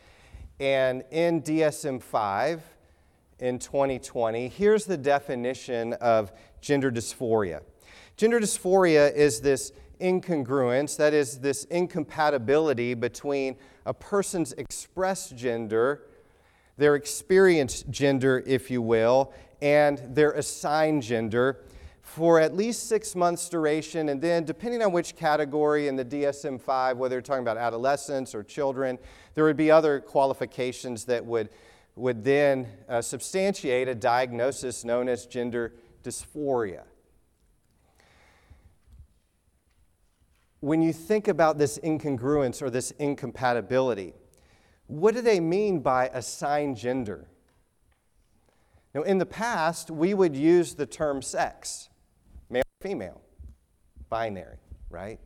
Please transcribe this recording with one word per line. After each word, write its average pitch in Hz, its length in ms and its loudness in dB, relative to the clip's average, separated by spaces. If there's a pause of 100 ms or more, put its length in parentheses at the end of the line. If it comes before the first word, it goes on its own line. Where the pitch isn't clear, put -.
(580)
And 131 520 0
in 165 300 0
D 156 220 0
S 151 220 0
M 131 160 -6
five 120 600 -2 (800)
in 123 180 -2
twenty 135 400 -2
twenty, 117 500 -4
here's 208 380 2
the 185 100 -2
definition 127 1000 -2
of 110 380 2 (280)
gender 135 300 0
dysphoria. 110 720 -2 (560)
Gender 233 240 2
dysphoria 180 720 4
is 143 280 4
this 131 300 0 (300)
incongruence, 143 960 0
that 151 160 4
is, 135 280 0
this 135 240 -2
incompatibility 147 1300 0
between 131 600 -4 (280)
a 135 80 -4
person's 180 600 -4
expressed - 840 -6
gender, 117 640 0 (720)
their 147 200 6
experienced 175 920 2
gender, 131 560 2
if 127 240 0
you 123 120 0
will, 117 500 4 (300)
and 147 380 4 (140)
their 147 180 4
assigned 151 720 0
gender 117 640 0 (380)
for 165 360 4
at 160 160 4
least 220 340 -4
six - 280 -2
months 175 320 0
duration, 156 640 -2
and 139 100 -4
then 170 240 0
depending 226 380 -6
on 202 100 2
which 175 240 -4
category 151 720 0
in 135 80 -2
the 131 80 -4
D 143 220 -4
S 143 180 -4
M 135 140 -6
five, 131 400 -2
whether 127 160 -2
you're 123 80 -4
talking 131 200 -4
about 113 140 -2
adolescents 127 800 -4
or 107 80 -8
children, 131 560 -4 (360)
there 156 100 2
would 156 120 4
be 156 140 4
other 156 300 6
qualifications 127 1040 -4
that 117 180 -2
would, 113 240 -2 (480)
would 120 260 -2
then, 139 460 2 (200)
uh, 120 120 0
substantiate 135 880 -2
a 131 60 -4
diagnosis 120 880 -2
known 123 240 0
as 120 180 -4
gender 120 460 -4 (300)
dysphoria. 120 800 -4 (3750)
When 160 220 0
you 160 100 2
think 208 340 -2
about 156 320 2
this 147 200 0
incongruence 143 840 -2
or 135 80 -4
this 123 220 -4
incompatibility, 123 1200 -2 (720)
what 190 280 0
do 247 80 -4
they 220 180 4
mean 180 400 0
by 127 280 2
assigned 143 680 -4
gender? 104 520 -6 (1700)
Now, 143 80 -2
in 190 160 2
the 175 80 0
past, 170 640 -4
we 165 240 0
would 175 220 2
use 165 380 4
the 143 120 -4
term 143 360 -4
sex, - 640 -6 (600)
male 123 140 0
or - 240 -8
female, 123 340 -10 (880)
binary, 110 500 -6 (300)
right? 98 380 -12